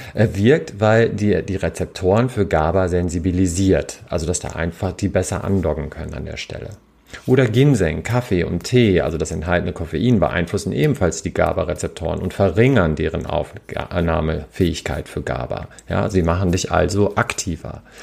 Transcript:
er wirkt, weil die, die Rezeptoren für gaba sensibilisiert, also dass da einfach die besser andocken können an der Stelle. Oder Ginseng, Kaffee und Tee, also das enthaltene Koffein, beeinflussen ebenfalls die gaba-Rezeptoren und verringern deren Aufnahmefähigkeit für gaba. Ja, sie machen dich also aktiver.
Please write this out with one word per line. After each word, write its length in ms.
er 220
wirkt, 420
weil 300
die, 340
die 140
Rezeptoren 720
für 180
gaba 420
sensibilisiert, 1200
also 180
dass 140
da 100
einfach 420
die 160
besser 340
andocken 480
können 240
an 120
der 100
Stelle. 340
Oder 200
Ginseng, 580
Kaffee 400
und 180
Tee, 380
also 180
das 140
enthaltene 400
Koffein, 480
beeinflussen 520
ebenfalls 500
die 120
gaba-Rezeptoren 840
und 120
verringern 600
deren 320
Aufnahmefähigkeit 1800
für 140
gaba. 440
Ja, 200
sie 140
machen 300
dich 180
also 460
aktiver. 680